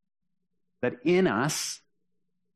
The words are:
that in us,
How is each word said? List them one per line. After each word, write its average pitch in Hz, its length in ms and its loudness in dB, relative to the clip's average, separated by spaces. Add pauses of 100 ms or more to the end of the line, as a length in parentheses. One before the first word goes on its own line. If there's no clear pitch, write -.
(800)
that 123 140 -2 (100)
in 180 200 4
us, 139 540 -2 (760)